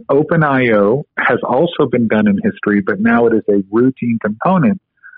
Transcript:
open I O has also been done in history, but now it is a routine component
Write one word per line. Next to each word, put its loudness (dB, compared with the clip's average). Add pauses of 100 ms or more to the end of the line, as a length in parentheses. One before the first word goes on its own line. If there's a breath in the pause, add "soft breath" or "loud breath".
open 2
I 2
O 2 (140)
has -2
also 0
been 0
done 0
in 0
history, -2
but -4
now 2
it 2
is 0
a 2
routine 0
component -2 (380 loud breath)